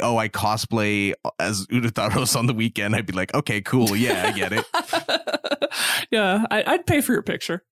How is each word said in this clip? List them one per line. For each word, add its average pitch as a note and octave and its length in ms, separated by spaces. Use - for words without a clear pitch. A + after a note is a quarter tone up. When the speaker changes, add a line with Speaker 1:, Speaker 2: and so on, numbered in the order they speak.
Speaker 1:
"Oh, A#2 160
I A2+ 100
cosplay G#2 840
as F#2+ 280
Urotaros A#2 680
on A#2+ 120
the C3 60
weekend," A2 400
I'd G#2+ 120
be F#2 80
like, F#2 200
"Okay, A2+ 280
cool. A2 340
Yeah, A#2+ 320
I - 100
get F#2 140
it." - 220
Speaker 2:
<laughs> D4 920
Yeah, G#3 380
I, G#3+ 160
I'd E4+ 220
pay D4 140
for B3 120
your - 80
picture. - 500